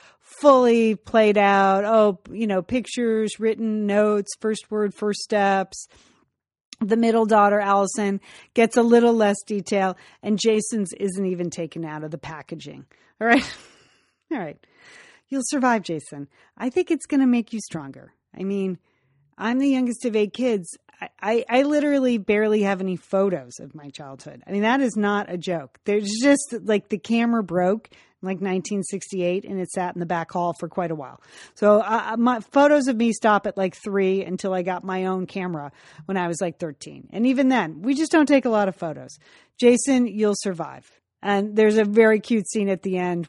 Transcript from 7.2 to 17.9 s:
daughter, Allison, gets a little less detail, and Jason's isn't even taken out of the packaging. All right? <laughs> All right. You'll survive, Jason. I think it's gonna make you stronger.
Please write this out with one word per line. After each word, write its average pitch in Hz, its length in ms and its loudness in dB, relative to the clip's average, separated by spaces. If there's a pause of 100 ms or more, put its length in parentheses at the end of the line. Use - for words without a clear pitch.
daughter, 208 320 6
Allison, 196 640 0 (340)
gets 226 220 2
a 240 80 6
little 233 280 6
less 214 220 2 (100)
detail, 196 520 -2 (260)
and 208 160 0
Jason's 214 540 -2
isn't 196 340 -4
even 180 240 -4
taken 165 340 -10
out 151 200 -10
of 156 80 -10
the 165 60 -8
packaging. 147 680 -16 (340)
All 214 60 -2
right? 233 160 4 (480)
<laughs> - 400 -20
All 302 80 -4
right. 160 260 -10 (640)
You'll 269 160 -4
survive, 247 380 0
Jason. 147 460 -10 (280)
I 254 140 -6
think 359 220 -2
it's 294 140 -4
gonna 269 200 2
make 240 260 0
you 220 60 -6
stronger. 135 540 -14 (200)